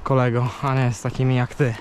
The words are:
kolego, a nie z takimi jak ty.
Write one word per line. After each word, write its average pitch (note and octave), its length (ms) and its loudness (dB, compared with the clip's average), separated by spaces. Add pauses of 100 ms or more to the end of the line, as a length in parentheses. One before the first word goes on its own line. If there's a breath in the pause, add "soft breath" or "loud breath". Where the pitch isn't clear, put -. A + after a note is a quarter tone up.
kolego, B2 440 2 (140)
a C3+ 140 0
nie B2+ 180 2
z - 80 -10
takimi C3 340 0
jak B2 200 -2
ty. B2+ 260 0